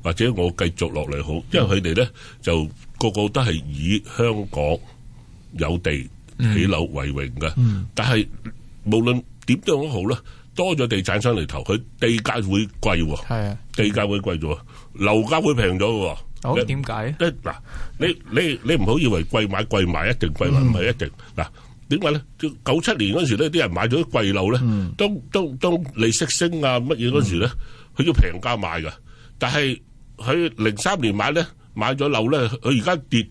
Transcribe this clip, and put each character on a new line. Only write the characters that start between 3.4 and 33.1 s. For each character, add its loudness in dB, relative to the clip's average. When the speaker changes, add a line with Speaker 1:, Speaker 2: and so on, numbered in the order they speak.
Speaker 1:
係 2
以 0
香 0
港 0
有 -2
地 -4
起 2
樓 2
為 -6
榮 -6
嘅。 -4
Speaker 2:
嗯。 2
Speaker 1:
但 0
係 2
無 2
論 2
點 4
樣 -14
都 0
好 -4
啦， 0
多 0
咗 0
地 0
產 0
商 2
嚟 -2
投， -8
佢 0
地 2
價 -2
會 2
貴 2
喎。 -4
Speaker 2:
係 -2
啊。 -4
Speaker 1:
地 2
價 2
會 0
貴 -2
咗， -2
樓 4
價 2
會 2
平 2
咗 2
喎。 0
Speaker 2:
好， 0
Speaker 1:
你 2
Speaker 2:
點 -4
解？ -4
Speaker 1:
即 0
係 -2
嗱， -6
你， 0
你， 0
你 2
唔 2
好 4
以 2
為 2
貴 0
買 0
貴 2
賣 0
一 2
定 0
貴 2
賣， 6
Speaker 3:
嗯。 6
Speaker 1:
唔 6
係 2
一 0
定。 -4
嗱， -2
點 2
解 2
呢？ 0
九 0
七 0
年 0
嗰 2
時 2
呢， 0
啲 2
人 2
買 0
咗 2
啲 -4
貴 2
樓 2
呢， 2
Speaker 3:
嗯。 0
Speaker 1:
當， 2
當， -2
當 2
利 4
息 0
升 0
啊， 2
乜 0
嘢 0
嗰 4
時 0
呢， 2
Speaker 3:
嗯。 -6
Speaker 1:
佢 2
要 4
平 4
價 0
賣 -4
㗎。 -6
但 0
係 0
佢 0
零 0
三 0
年 0
買 0
呢， 0
買 0
咗 0
樓 2
呢， 2
佢 0
而 -6
家 0
跌 0